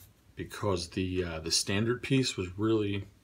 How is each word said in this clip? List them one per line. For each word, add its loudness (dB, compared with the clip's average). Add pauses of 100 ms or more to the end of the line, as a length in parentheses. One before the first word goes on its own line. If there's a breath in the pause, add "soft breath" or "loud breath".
(380)
because -2
the, 0
uh, -6
the -6
standard 0
piece 2
was -4
really, 2 (140)